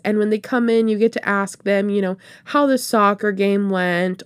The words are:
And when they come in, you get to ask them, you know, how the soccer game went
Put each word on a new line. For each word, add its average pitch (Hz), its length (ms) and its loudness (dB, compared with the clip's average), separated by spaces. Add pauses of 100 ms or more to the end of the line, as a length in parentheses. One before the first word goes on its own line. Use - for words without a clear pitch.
And 214 120 0
when 208 120 0
they 214 100 0
come 233 300 -2
in, 226 180 2
you 214 100 0
get 226 140 2
to - 160 -8
ask 196 360 -2
them, 202 260 0
you 202 120 0
know, 190 140 -2 (300)
how 294 220 2
the 262 100 2
soccer 208 560 0
game 196 360 0
went 185 560 -2